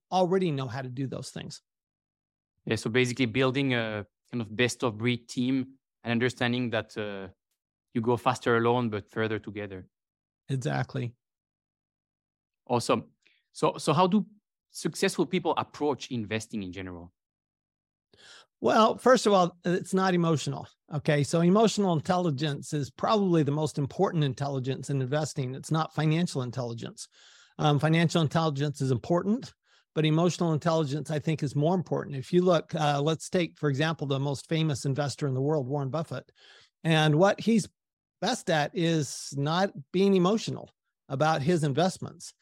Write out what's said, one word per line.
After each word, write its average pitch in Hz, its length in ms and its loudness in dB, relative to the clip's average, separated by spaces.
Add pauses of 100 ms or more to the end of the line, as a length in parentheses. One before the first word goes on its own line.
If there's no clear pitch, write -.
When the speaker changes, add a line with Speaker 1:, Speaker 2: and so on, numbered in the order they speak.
(100)
Speaker 1:
already 185 400 2
know 135 160 -4
how 127 160 -8
to 127 60 -8
do 131 180 -6
those - 240 -10
things. - 300 -14 (1040)
Speaker 2:
Yeah, 113 120 0
so - 120 -4
basically 123 380 2
building 131 480 0
a 110 320 -4 (260)
kind 120 80 -4
of 107 160 -10
best 123 260 0
of 110 160 -2
breed 120 300 -2
team 131 380 -2 (360)
and 113 80 -6
understanding 120 600 0
that, 110 260 -4
uh, 101 320 -8 (640)
you 120 80 -2
go 117 160 2
faster 127 400 0
alone, 117 320 2
but 104 200 -8
further 110 300 -4
together. 98 480 -12 (640)
Speaker 1:
Exactly. 131 640 -4 (1500)
Speaker 2:
Awesome. 123 380 0 (480)
So, - 260 0
so 151 140 0
how 180 160 4
do 202 180 2 (460)
successful 180 540 -2
people 170 300 -2
approach - 540 -4
investing 110 540 -6
in 90 80 -10
general? 90 400 -12 (1500)
Speaker 1:
Well, 226 360 4
first 247 300 6
of 208 60 4
all, 180 320 4
it's 180 300 -2
not 190 200 2
emotional. 165 520 0 (260)
Okay. 147 300 2
So 165 200 2
emotional 196 500 4
intelligence 156 800 -2
is 143 180 -4
probably 196 520 2
the 143 100 0
most 156 260 -2
important 170 460 0
intelligence 135 640 -4
in 139 100 0
investing. 135 540 -4
It's 147 160 -10
not 160 240 0
financial 156 480 0
intelligence. 117 640 -8 (520)
Um, 147 200 4
financial 160 440 4
intelligence 147 580 0
is 131 100 0
important, 180 640 0 (420)
but 156 100 0
emotional 165 480 2
intelligence, 156 580 -2
I 156 80 -2
think, 156 240 -2
is 131 120 -4
more 151 200 2
important. 175 420 -4
If - 160 -10
you 180 100 6
look, 170 320 2
uh, 147 260 0
let's 151 280 -2
take, 170 300 -2
for 151 100 0
example, 147 380 -2
the 135 120 -2
most 139 300 -4
famous 160 360 -2
investor 143 440 -2
in 131 60 -2
the 131 80 -2
world, 143 260 -2
Warren 139 220 -4
Buffett. 151 420 -8 (500)
And 156 340 4
what 190 220 4
he's 220 300 2 (540)
best 233 260 -4
at 151 240 2
is 165 640 -2
not 160 340 0 (220)
being 196 220 4
emotional 180 560 0 (400)
about 151 320 2
his 156 200 2
investments. 160 800 -2